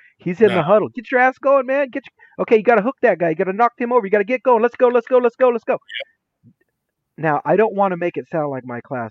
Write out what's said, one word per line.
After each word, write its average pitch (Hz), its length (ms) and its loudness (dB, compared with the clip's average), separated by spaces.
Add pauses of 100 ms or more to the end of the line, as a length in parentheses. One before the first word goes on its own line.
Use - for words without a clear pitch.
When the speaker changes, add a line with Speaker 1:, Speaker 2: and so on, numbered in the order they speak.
(180)
Speaker 1:
he's 175 220 -6
in 214 80 6
the 190 80 2
Speaker 2:
No. 165 60 0
Speaker 1:
huddle. 185 280 2
"Get 226 200 -14
your 254 100 2
ass 254 180 2
going, 269 280 0
man. 269 240 -2
Get 269 160 -10
your... - 380 -14
okay, 226 140 2
you 208 40 2
gotta 226 200 4
hook 240 200 -4
that 196 160 2
guy. 170 120 0
You 165 60 -2
gotta 185 160 -4
knock 226 260 0
him 240 140 -4
over. 233 140 0
You 190 40 -6
gotta 202 140 0
get 247 200 -4
going. 240 180 2
Let's 240 140 -2
go, 254 120 2
let's 240 200 0
go, 254 100 2
let's 240 180 0
go, 254 120 2
let's 240 160 -2
go." 240 140 -2 (1400)
Speaker 2:
Yeah. 151 60 -10
Speaker 1:
Now, 147 200 0
I 165 120 2
don't 214 180 0
wanna 196 220 0
make 175 200 -6
it 139 120 -10
sound 151 220 -4
like 127 140 -8
my 120 160 -10
class 120 300 -10